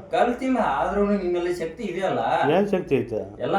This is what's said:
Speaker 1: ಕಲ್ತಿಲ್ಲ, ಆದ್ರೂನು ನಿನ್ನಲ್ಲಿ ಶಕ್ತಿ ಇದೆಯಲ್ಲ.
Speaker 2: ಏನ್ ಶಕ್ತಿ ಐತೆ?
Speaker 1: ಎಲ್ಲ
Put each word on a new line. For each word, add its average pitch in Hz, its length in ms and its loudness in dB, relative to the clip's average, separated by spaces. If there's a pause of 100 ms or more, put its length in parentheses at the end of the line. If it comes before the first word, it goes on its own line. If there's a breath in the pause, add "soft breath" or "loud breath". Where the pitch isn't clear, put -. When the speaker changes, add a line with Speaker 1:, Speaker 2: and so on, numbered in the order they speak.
(120)
Speaker 1:
ಕಲ್ತಿಲ್ಲ, 240 460 2
ಆದ್ರೂನು 202 600 2
ನಿನ್ನಲ್ಲಿ 175 380 -2
ಶಕ್ತಿ 165 280 -6
ಇದೆಯಲ್ಲ. 175 680 0
Speaker 2:
ಏನ್ 190 200 4
ಶಕ್ತಿ - 260 2
ಐತೆ? 107 460 -4
Speaker 1:
ಎಲ್ಲ 120 180 0